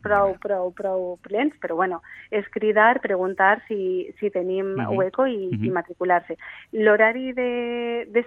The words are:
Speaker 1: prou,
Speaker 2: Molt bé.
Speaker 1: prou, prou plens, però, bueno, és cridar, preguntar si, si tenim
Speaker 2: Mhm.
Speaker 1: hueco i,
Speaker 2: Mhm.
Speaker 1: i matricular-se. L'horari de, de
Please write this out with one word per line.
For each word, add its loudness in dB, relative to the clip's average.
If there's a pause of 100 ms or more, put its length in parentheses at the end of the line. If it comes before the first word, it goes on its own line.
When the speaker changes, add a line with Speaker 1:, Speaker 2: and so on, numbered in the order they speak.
Speaker 1:
prou, 2
Speaker 2:
Molt -4
bé. -18
Speaker 1:
prou, -2
prou -4
plens, -2
però, -6
bueno, -2 (300)
és -2
cridar, 4
preguntar 2
si, -4 (120)
si -2
tenim -4
Speaker 2:
Mhm. -2
Speaker 1:
hueco 0
i, -4
Speaker 2:
Mhm. -4
Speaker 1:
i 0
matricular-se. -2 (360)
L'horari 4
de, -4
de 2